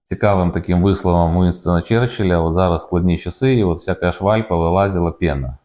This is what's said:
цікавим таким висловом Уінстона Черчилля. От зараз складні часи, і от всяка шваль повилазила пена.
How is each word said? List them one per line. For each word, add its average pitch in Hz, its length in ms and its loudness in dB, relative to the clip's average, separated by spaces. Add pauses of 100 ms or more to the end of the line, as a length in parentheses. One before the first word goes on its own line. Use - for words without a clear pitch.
цікавим 92 460 0
таким 90 300 0
висловом 87 560 2
Уінстона 90 440 0
Черчилля. 110 580 0
От 82 140 0
зараз 87 300 0
складні 87 340 0
часи, 131 380 -2
і 113 80 2
от 85 140 0
всяка 90 340 -4
шваль 104 300 0
повилазила 87 720 0
пена. 69 540 -4